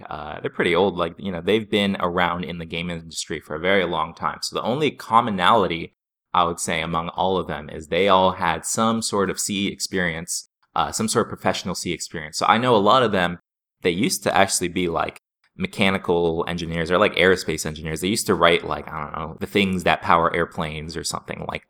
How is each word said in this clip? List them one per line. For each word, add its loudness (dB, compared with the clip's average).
uh, -12
they're -6
pretty 0
old. 2
Like, -2
you -8
know, -6
they've 0
been 2
around 0
in -8
the -10
game -6
industry -8
for -10
a -8
very 2
long -4
time. -6
So -8
the -2
only 0
commonality, 2
I 4
would -2
say, -2
among -4
all 0
of -4
them -8
is -12
they 2
all 6
had -2
some 0
sort 0
of -6
C -2
experience, -4
uh, 0
some -2
sort 0
of -18
professional -4
C -6
experience. -10
So 0
I 6
know 4
a 6
lot 6
of 2
them, 0
they 4
used -2
to 0
actually 2
be, 0
like, -4
mechanical 0
engineers -4
or, 4
like, 4
aerospace 4
engineers. -6
They 0
used 0
to 4
write, 6
like, -8
I -8
don't -10
know, -8
the -6
things 2
that 2
power 2
airplanes -4
or -6
something -8
like -8